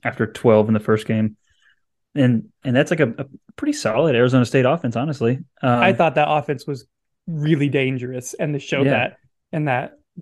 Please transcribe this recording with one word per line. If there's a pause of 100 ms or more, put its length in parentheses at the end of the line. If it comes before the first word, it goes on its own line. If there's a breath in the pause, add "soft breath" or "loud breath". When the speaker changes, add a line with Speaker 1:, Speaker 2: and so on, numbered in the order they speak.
Speaker 1:
after
twelve
in
the
first
game. (800)
And, (120)
and
that's,
like,
a,
a (320)
pretty
solid
Arizona
State
offense,
honestly. (240)
Um,
Speaker 2:
I
thought
that
offense
was (400)
really
dangerous,
and
they
showed
Speaker 1:
Yeah.
Speaker 2:
that (340)
in
that (300)